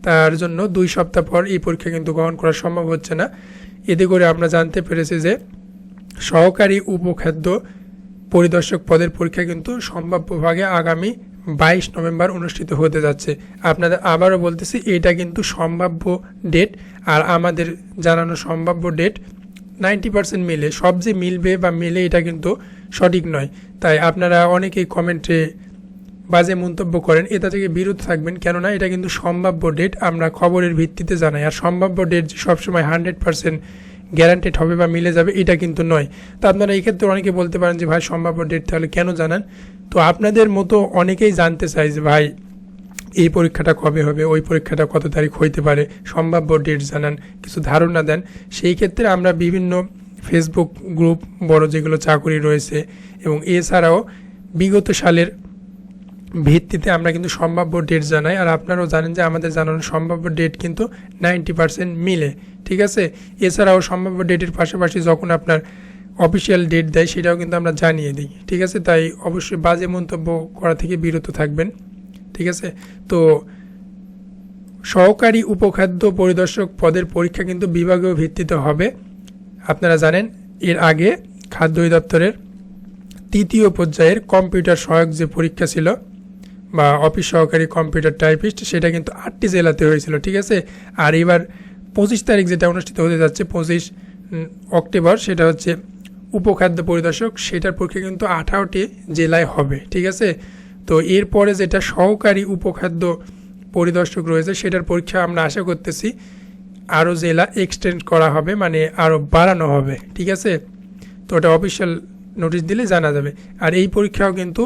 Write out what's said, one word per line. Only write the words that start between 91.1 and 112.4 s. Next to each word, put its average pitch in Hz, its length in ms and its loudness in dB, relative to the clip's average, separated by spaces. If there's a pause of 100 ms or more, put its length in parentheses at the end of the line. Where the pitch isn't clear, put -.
এবার 175 200 4 (540)
পঁচিশ 208 340 2
তারিখ 202 240 4
যেটা 175 200 2
অনুষ্ঠিত 180 320 -6
হতে 170 180 0
যাচ্ছে, 160 180 0 (120)
পঁচিশ 170 300 -2 (960)
অক্টোবর, 175 360 2 (100)
সেটা 170 240 0
হচ্ছে 165 220 -2 (640)
উপখাদ্য 180 400 2 (120)
পরিদর্শক, 170 420 -2 (160)
সেটার 180 300 -4
পরীক্ষা 185 300 -6
কিন্তু 190 180 -6 (140)
আঠারোটি 190 420 -2 (360)
জেলায় 165 360 2
হবে, 139 240 -2 (160)
ঠিক 185 180 -2
আছে? 202 160 -2 (600)
তো 165 60 0 (220)
এরপরে 202 360 2 (100)
যেটা 190 180 0 (120)
সহকারী 202 520 2 (120)
উপখাদ্য 170 480 -4 (720)
পরিদর্শক 175 560 0
রয়েছে, 160 200 0 (100)
সেটার 180 280 -2
পরীক্ষা 175 280 -2 (100)
আমরা 170 200 -2
আশা 151 220 -4
করতেছি - 380 -6 (920)
আরও 170 140 2 (100)
জেলা 170 220 2 (180)
এক্সটেন্ড 175 360 -4 (120)
করা 160 240 6
হবে, 156 160 0 (120)
মানে 160 160 0 (240)
আরও 160 140 4 (160)
বাড়ানো 180 320 4 (100)
হবে, 135 200 -2 (200)
ঠিক 175 200 -4
আছে? 190 160 -2 (720)
তো - 120 -12
ওটা 165 200 4
অফিসিয়াল 185 340 -2 (520)